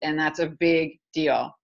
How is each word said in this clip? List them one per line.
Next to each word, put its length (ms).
And 160
that's 220
a 60
big 380
deal 360